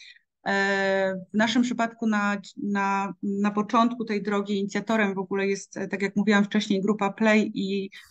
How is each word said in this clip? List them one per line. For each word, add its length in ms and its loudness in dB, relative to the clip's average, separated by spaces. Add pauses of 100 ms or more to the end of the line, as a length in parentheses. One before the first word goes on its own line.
(460)
E, 680 0 (200)
w 20 -2
naszym 260 2
przypadku 440 -2
na, 340 0 (220)
na, 600 -2
na 280 0
początku 540 0
tej 180 -2
drogi 360 -2
inicjatorem 560 0
w 40 -4
ogóle 280 -2
jest, 300 -6
e, 120 -6
tak 140 -6
jak 140 -2
mówiłam 280 4
wcześniej, 380 0
Grupa 300 0
Play 420 4
i 360 -2 (200)